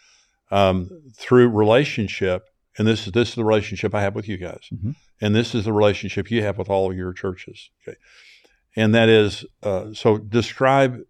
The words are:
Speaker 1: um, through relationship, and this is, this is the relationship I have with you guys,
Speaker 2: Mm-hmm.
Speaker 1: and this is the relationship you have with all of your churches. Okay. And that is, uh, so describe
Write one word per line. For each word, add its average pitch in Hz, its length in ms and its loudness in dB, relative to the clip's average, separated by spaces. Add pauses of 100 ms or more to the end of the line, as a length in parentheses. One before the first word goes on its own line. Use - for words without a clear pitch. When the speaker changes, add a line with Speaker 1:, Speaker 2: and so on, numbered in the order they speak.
(500)
Speaker 1:
um, 95 380 2 (280)
through 123 320 6
relationship, 107 960 0 (340)
and 107 80 0
this 110 200 0
is, 95 60 -10
this 117 180 0
is - 40 -14
the 117 100 -4
relationship 107 500 -2
I 104 80 -2
have 101 120 -2
with 107 140 -10
you 101 100 -8
guys, 87 340 -14
Speaker 2:
Mm-hmm. 107 200 -8 (280)
Speaker 1:
and 104 140 0
this 117 200 0
is 110 100 -4
the 110 80 -2
relationship 104 580 0
you 117 120 0
have 101 160 -4
with 101 120 -6
all 95 200 0
of 92 60 -8
your 92 160 -8
churches. - 580 -12 (160)
Okay. - 120 -16 (760)
And 110 180 2
that 113 140 6
is, 107 360 4 (180)
uh, 104 300 -6
so 107 260 0
describe 123 920 0